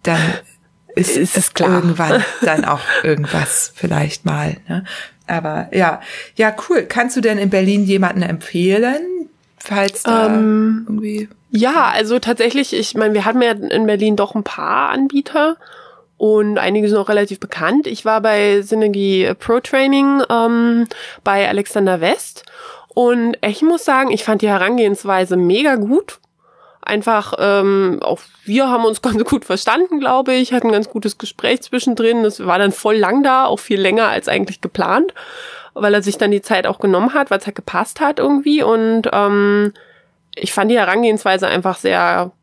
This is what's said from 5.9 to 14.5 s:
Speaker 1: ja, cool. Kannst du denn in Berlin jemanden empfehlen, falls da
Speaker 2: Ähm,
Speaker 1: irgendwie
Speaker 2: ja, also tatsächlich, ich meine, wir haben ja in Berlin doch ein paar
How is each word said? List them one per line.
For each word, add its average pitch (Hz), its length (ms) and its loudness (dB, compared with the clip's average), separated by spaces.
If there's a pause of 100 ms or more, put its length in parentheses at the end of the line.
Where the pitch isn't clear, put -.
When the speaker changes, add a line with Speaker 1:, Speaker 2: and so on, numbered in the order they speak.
Speaker 1:
ja, 214 180 2 (160)
cool. 330 140 2
Kannst 247 340 -2
du 247 40 0
denn 214 160 2
in 202 120 0
Berlin 190 360 2
jemanden 190 360 2
empfehlen, 214 1080 -2 (280)
falls 202 460 -4
da 226 240 2
Speaker 2:
Ähm, 220 600 2
Speaker 1:
irgendwie 214 420 -6 (260)
Speaker 2:
ja, 254 380 2
also 220 260 0
tatsächlich, 233 540 0
ich - 220 -4
meine, 214 180 2
wir 202 120 0
haben 233 160 2
ja 233 100 4
in 208 340 -2
Berlin 208 300 2
doch 202 200 -2
ein 208 80 -2
paar 156 460 -2